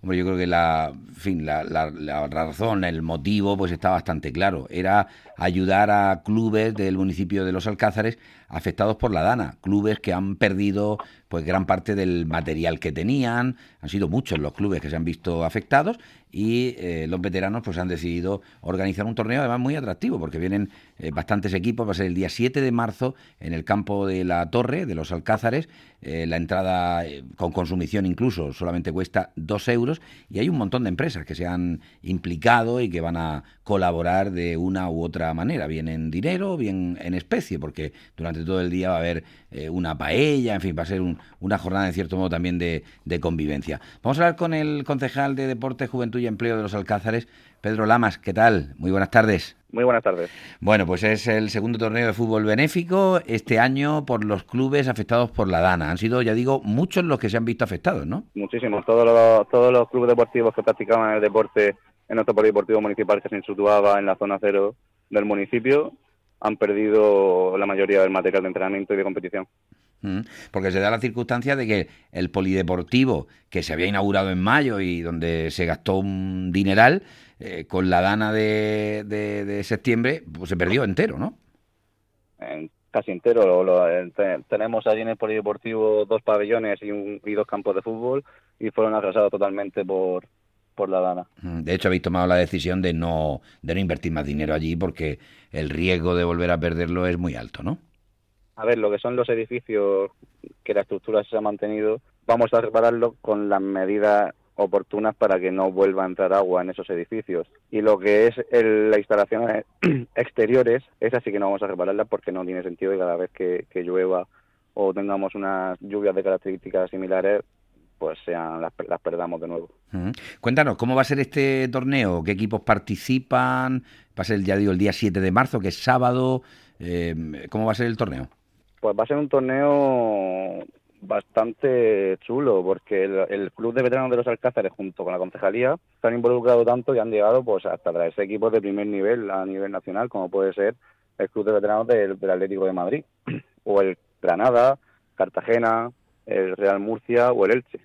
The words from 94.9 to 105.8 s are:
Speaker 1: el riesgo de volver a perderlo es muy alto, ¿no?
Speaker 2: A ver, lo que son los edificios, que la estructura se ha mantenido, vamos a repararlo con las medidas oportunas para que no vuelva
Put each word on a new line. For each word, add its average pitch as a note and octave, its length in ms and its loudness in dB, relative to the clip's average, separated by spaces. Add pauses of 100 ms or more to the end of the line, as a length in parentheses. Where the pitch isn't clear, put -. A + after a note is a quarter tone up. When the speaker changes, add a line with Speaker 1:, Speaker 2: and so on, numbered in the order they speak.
Speaker 1:
el D2+ 180 -6
riesgo F2 460 0
de F2 80 2
volver E2+ 280 0
a E2 80 2
perderlo F2 460 -2
es F2 120 0
muy E2+ 180 -4
alto, A#1 280 -14
¿no? C3+ 160 -6 (760)
Speaker 2:
A A2 80 -10
ver, A#2 140 2
lo G#2+ 120 0
que G#2 100 -2
son B2 180 -4
los A#2+ 100 0
edificios, G#2+ 840 -2 (520)
que G#2+ 100 0
la G2+ 80 4
estructura G#2 440 -2
se - 100 -8
ha G#2+ 60 0
mantenido, G#2+ 580 -2 (260)
vamos A#2 280 4
a A2+ 80 6
repararlo A#2 580 2
con G#2 300 -2
las G2 100 2
medidas G2+ 720 2 (220)
oportunas G2+ 600 0
para G2 240 4
que F#2 120 0
no F#2+ 200 0
vuelva F#2+ 320 2